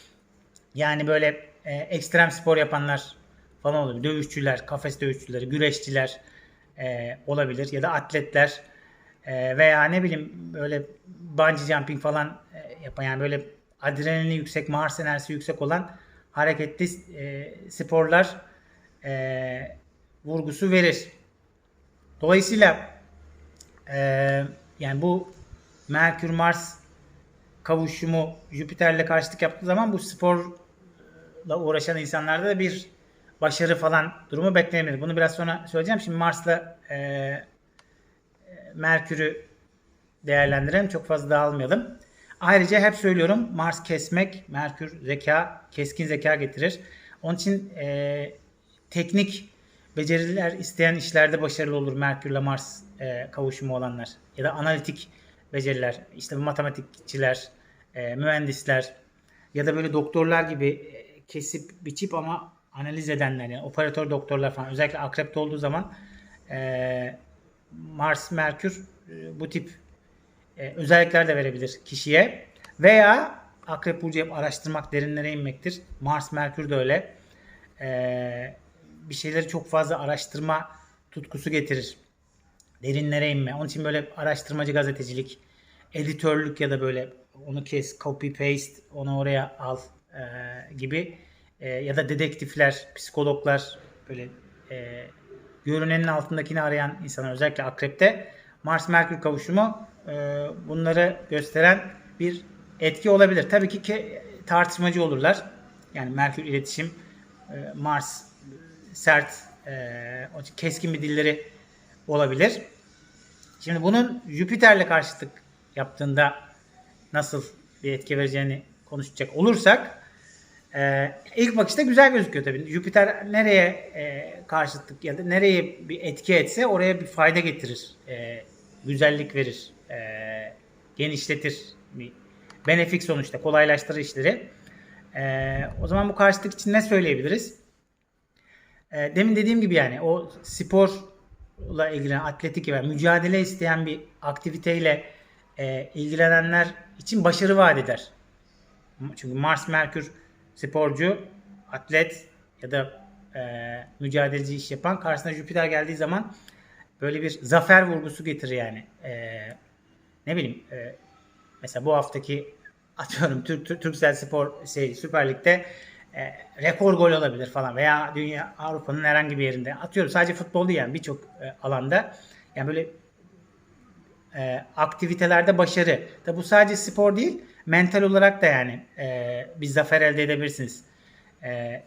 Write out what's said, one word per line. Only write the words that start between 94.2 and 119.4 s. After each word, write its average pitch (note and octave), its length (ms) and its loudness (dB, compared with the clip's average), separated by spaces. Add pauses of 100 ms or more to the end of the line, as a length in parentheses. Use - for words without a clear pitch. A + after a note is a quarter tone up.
e, B2 360 -14 (580)
görünenin D#3+ 420 0
altındakini D#3 540 -2
arayan D3 420 -2
insanlar, C3 280 -8
özellikle C#3+ 320 -2
Akrep'te C#3 680 2 (300)
Mars D#3+ 260 -2
Merkür E3 320 4
kavuşumu, F3 640 0 (200)
e, D#3 40 -12 (560)
bunları E3 500 2 (120)
gösteren D#3+ 520 4 (380)
bir F3 220 -4 (380)
etki D#3+ 300 0
olabilir. F#3+ 400 8
Tabii G3 200 4
ki G3+ 120 -8
ke-, - 400 -6 (240)
tartışmacı F3 580 2
olurlar. D3+ 420 2 (480)
Yani C3 220 -8
Merkür C#3+ 280 0
iletişim, D3+ 500 -4 (560)
e, C#3+ 240 -14
Mars C#3+ 500 -4 (720)
sert, D3 400 4 (340)
e, B2 680 -10
o D3+ 40 -12 (180)
keskin E3 360 -2
bir D3 80 -4
dilleri D3+ 460 2 (600)
olabilir. D3 540 4 (1000)
Şimdi E3 220 -4
bunun A#3+ 480 2
Jüpiter'le F#3+ 580 6
karşıtlık D3+ 420 0 (460)
yaptığında C#3+ 600 0 (800)
nasıl D3 300 -2 (400)
bir C#3 100 -2
etki C3+ 240 -4
vereceğini C#3 460 -2 (220)
konuşacak - 500 -10
olursak, G#3+ 640 4 (760)